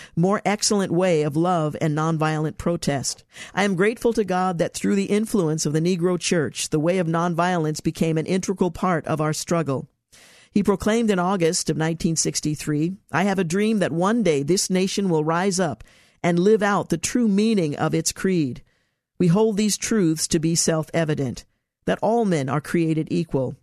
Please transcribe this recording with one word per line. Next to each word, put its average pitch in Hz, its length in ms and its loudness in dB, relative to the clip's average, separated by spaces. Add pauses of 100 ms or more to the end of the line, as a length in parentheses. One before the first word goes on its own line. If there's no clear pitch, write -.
(160)
more 190 300 2
excellent 202 440 0
way 170 340 2
of 147 120 -2
love 165 460 0
and 151 160 -2
nonviolent 156 600 -2
protest. - 680 -4 (280)
I 190 120 0
am 196 100 0
grateful 220 380 0
to 226 100 0
God 185 340 0
that 170 160 -2
through 202 220 0
the 196 160 0
influence 190 540 0
of 147 80 -2
the 160 80 2
Negro 180 360 2
Church, - 520 -2
the 156 100 0
way 175 180 2
of 175 100 0
nonviolence 170 760 0
became 160 340 0
an 160 80 -2
integral 185 460 0
part 180 340 -2
of 147 140 -2
our 156 140 0
struggle. 143 560 -4 (600)
He 202 140 2
proclaimed 208 480 2
in 185 80 2
August 175 500 0
of 151 60 0
nineteen 160 400 -2
sixty-three, 156 760 -2 (180)
"I 165 120 0
have 196 160 0
a 190 40 0
dream 202 360 0
that 147 120 0
one 196 320 0
day 147 200 2
this 175 260 0
nation 190 400 0
will 156 160 2
rise 175 340 0
up 160 240 -2 (400)
and 175 160 2
live 208 240 4
out 202 240 0
the 170 100 0
true 240 300 0
meaning 196 480 2
of 151 180 -2
its 160 200 -2
creed. 165 500 -2 (540)
We 180 100 4
hold 208 300 4
these 214 180 0
truths 165 540 0
to 170 100 2
be 165 160 0
self-evident, 156 880 -2 (400)
that - 180 -2
all 226 220 2
men 165 240 0
are 147 140 -2
created 160 500 -2
equal. 135 520 -2